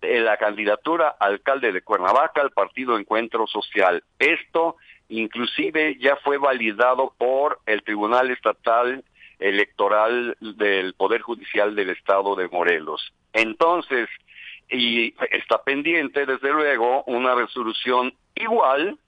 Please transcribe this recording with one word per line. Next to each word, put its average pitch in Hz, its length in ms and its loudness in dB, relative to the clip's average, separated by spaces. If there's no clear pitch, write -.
eh, 113 180 0
la 110 180 2
candidatura 107 800 0
a 104 60 2
alcalde 120 460 0
de 92 100 -4
Cuernavaca 110 600 2
al 139 80 0
Partido 120 480 -2
Encuentro 113 480 -2
Social. 98 580 0
Esto 165 600 0
inclusive 139 920 -4
ya 135 180 4
fue 143 220 -2
validado 127 800 0
por 135 480 0
el 107 160 -2
Tribunal 113 480 0
Estatal 123 720 0
Electoral 107 1000 0
del 98 560 -2
Poder 107 260 0
Judicial 107 540 -2
del 98 160 -2
Estado 98 440 0
de 92 120 -4
Morelos. 85 680 -2
Entonces, 123 760 0
y 117 440 0
está 107 300 0
pendiente, 143 640 -2
desde 135 260 -2
luego, 139 520 2
una 127 320 0
resolución 123 800 -2
igual 202 640 0